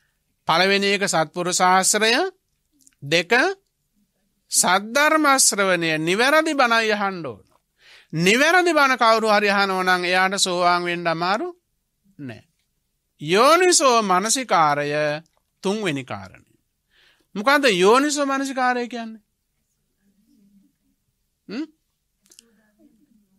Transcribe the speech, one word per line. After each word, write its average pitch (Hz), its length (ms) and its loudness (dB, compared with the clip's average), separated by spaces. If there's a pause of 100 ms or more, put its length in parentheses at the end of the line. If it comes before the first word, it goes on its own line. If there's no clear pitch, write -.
(480)
පළවෙනි 196 400 2
එක 202 160 -2
සත්පුරුෂ 175 560 -4
ආශ්‍රය, 190 520 2 (880)
දෙක 165 300 -2 (1160)
සද්ධර්ම 285 760 0 (100)
ශ්‍රවණය, 185 640 0
නිවැරදි 269 560 0
බණයි 226 380 0
අහන්න 190 340 -6
ඕන. 107 200 -16 (680)
නිවැරදි 294 640 2
බණ 269 240 2
කවුරු 226 300 2
හරි 208 220 2
අහනවා 196 340 0
නම් 185 200 2
එයාට 185 340 0
සෝවාන් 175 460 0
වෙන්න 175 220 -6
අමාරු 185 420 -4 (680)
නෑ. 120 240 -16 (760)
යෝනිසෝ 277 800 2
මනසිකාරය 185 880 0 (760)
තුන්වෙනි 190 420 -4
කාරණය. 98 460 -16 (840)
මොකද්ද 269 380 0
යෝනිසෝ 269 540 2
මනසිකාරය 254 600 -4
කියන්නේ? 226 340 -14 (2250)
හ්ම්? 254 180 -10 (1700)